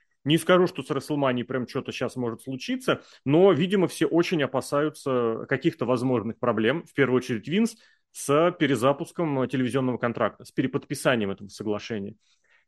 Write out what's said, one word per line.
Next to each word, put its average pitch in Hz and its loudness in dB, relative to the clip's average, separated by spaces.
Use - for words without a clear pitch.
не 160 4
скажу, 180 4
что 143 -6
с - -8
WrestleMania 135 0
прям 127 -4
что-то 117 -6
щас 127 -6
может 117 -6
случиться, 143 -4
но, 180 6
видимо, 175 2
все - -2
очень 165 2
опасаются 127 -2
каких-то 135 -2
возможных 117 0
проблем, 120 0
в - -20
первую 127 4
очередь 120 -4
Винс, 208 0
с 160 2
перезапуском 139 0
телевизионного 127 -2
контракта, 117 -4
с - -20
переподписанием 127 -2
этого 98 -10
соглашения. 104 -8